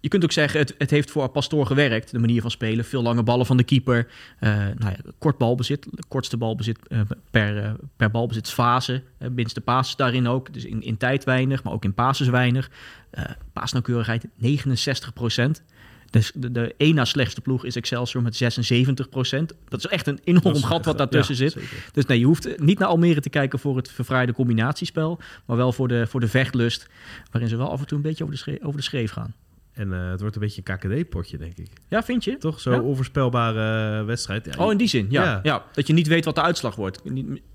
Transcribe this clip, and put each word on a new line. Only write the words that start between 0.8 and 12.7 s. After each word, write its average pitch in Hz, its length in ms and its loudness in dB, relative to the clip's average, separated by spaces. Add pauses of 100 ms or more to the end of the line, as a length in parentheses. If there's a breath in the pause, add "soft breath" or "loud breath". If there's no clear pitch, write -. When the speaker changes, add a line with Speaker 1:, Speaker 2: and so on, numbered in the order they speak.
Speaker 1:
heeft 147 200 2
voor 139 180 -2
Pastoor 143 380 0
gewerkt, 131 440 2
de 127 80 -4
manier 117 220 4
van 113 100 -4
spelen. 113 340 -2
Veel 127 180 -2
lange 120 200 2
ballen 120 240 2
van 131 100 4
de 123 60 6
keeper. 120 440 2 (320 loud breath)
Eh, 110 180 0
nou 101 220 0
ja, 101 180 -2 (220)
kort 147 200 0
balbezit, 127 480 0 (220)
kortste - 280 -6
balbezit, 113 420 -4 (100)
eh, 113 120 -2 (300)
per, 104 340 2
eh, 107 60 -4 (260)
per 110 140 2
balbezitsfase. 120 920 0 (160)
Eh, 123 100 -8
minste 120 320 -4
passes 127 360 0
daarin 123 320 2
ook. 131 240 -2
Dus 123 120 -10
in, 110 180 -6
in 113 140 -4
tijd 131 280 0
weinig, 131 380 0
maar - 100 -4
ook 110 120 -4
in 95 100 0
passes 135 340 2
weinig. 123 420 2 (400 loud breath)